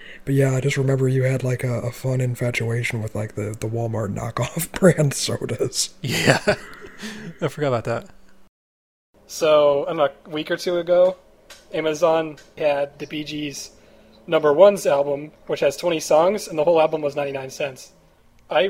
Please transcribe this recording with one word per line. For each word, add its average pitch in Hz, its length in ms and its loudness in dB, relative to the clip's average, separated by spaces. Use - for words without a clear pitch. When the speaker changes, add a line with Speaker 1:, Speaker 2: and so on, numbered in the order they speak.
Speaker 1:
But 139 100 -2
yeah, 135 220 4
I 131 40 0
just 139 160 -2
remember 135 320 2
you 131 140 2
had, 131 220 0
like, 127 180 -2
a, 123 200 -2
a - 100 -6
fun 131 280 -4
infatuation 120 800 -2
with, 107 140 -8
like, 107 220 -6
the, 110 240 -6
the 113 80 -6
Walmart 113 440 -4
knockoff 117 600 -6
<laughs> - 80 -6
brand 151 340 2
sodas. - 760 -4
Speaker 2:
Yeah. 143 420 2
<laughs> 208 120 2
I 160 80 -2
forgot 147 200 -4
about 120 160 -2
that. 113 240 -6
Speaker 3:
So, 147 560 4
I 180 40 -8
don't 165 80 -4
know, 147 120 2
a - 40 -18
week 156 220 -4
or 175 40 -2
two 175 220 -2
ago, 180 380 4
Amazon 160 640 0
had 143 440 0
the 151 60 -10
Bee 151 180 -8
Gees' 147 480 -10
Number 151 240 4
Ones 190 340 6
album, 143 460 0
which 151 120 -2
has 143 160 2
twenty 170 220 -2
songs, 175 480 2
and 175 100 -8
the 151 60 2
whole 160 180 4
album 156 220 2
was 143 140 -4
ninety-nine 139 340 -6
cents. 135 400 -10
I 170 220 2